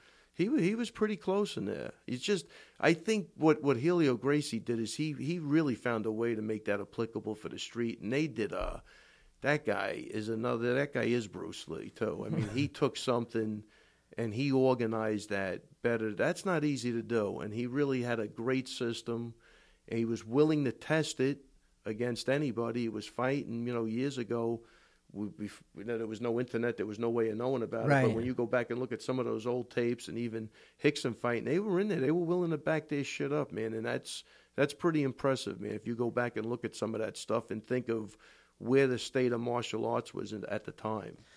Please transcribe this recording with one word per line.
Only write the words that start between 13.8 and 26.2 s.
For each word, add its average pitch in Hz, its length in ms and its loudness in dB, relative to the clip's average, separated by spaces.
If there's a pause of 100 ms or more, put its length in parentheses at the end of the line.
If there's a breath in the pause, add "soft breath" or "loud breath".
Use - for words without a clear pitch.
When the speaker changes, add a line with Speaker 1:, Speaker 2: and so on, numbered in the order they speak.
Speaker 1:
and 113 160 -2
he 135 180 0
organized 113 760 4
that 98 320 -2 (200)
better. 110 320 2
That's 156 320 0
not 165 200 2
easy 123 280 0
to 117 80 0
do. 107 380 2
And 104 140 -6
he 123 140 -2
really 135 340 2
had 120 180 0
a 104 80 -2
great 127 400 -2
system. 117 680 -4 (540 soft breath)
And 113 120 -4
he 117 60 2
was 110 200 -2
willing 147 400 4
to 117 60 0
test - 480 0
it 139 200 2 (460)
against 113 440 -2
anybody. 120 560 0
It 110 80 -2
was 107 120 -6
fighting, 120 600 -2
you 123 60 -2
know, 117 120 0
years 127 320 -2
ago. 117 440 -2 (520 soft breath)
We, 104 140 -4 (120)
we, 104 100 -6 (280)
you 98 80 -12
know, 117 120 -4
there 113 80 -4
was 110 160 -6